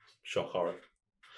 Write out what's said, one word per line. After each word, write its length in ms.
Shock 260
horror. 240